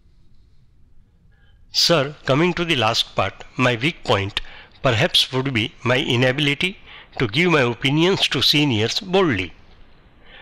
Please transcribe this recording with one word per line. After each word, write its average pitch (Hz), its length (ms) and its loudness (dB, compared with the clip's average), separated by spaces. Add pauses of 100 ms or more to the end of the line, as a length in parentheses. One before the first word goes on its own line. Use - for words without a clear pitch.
(1700)
Sir, 151 440 0 (100)
coming 160 280 2
to 175 120 -4
the 165 100 0
last 113 400 -2
part, - 280 -4 (140)
my 127 180 2
weak 131 280 -4
point 98 380 -2 (420)
perhaps 131 500 0
would 131 220 -2
be 110 180 -2 (100)
my 123 140 2
inability 139 800 0 (400)
to 135 100 0
give 165 240 2
my 151 100 4
opinions 131 680 2
to 131 160 -2
seniors 127 560 2
boldly. 165 540 0 (880)